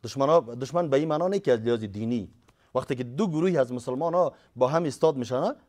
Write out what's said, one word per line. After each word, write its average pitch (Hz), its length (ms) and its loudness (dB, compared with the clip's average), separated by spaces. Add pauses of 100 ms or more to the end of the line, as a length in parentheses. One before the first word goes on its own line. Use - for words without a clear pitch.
دشمنا، 139 360 4
دشمن 131 500 -4
به 135 60 4
این 156 120 2
معنا 160 200 0
نه 202 100 -2
که 135 140 2
از 113 80 4
لحاظ 113 240 0
دینی، 107 440 -4 (460)
وقتی 131 200 -2
که 123 100 -6
دو 139 220 -2
گروهی 170 320 0
از 123 140 0
مسلمان 139 420 -4
ها 175 180 2 (240)
با 127 120 2
هم 165 160 2
استاد 151 320 2
می‌شن 127 360 -2 (160)